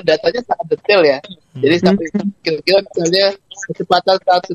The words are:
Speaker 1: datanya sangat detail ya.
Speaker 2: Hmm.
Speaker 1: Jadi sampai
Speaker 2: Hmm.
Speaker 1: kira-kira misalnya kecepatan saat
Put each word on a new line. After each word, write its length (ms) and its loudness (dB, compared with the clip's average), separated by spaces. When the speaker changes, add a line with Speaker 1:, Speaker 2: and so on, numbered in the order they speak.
Speaker 1:
datanya 400 0
sangat 220 -6
detail 320 2
ya. 160 2
Speaker 2:
Hmm. 400 -18
Speaker 1:
Jadi 160 4
sampai 320 2
Speaker 2:
Hmm. 200 -4
Speaker 1:
kira-kira 400 0
misalnya 420 -2
kecepatan 480 0
saat 240 0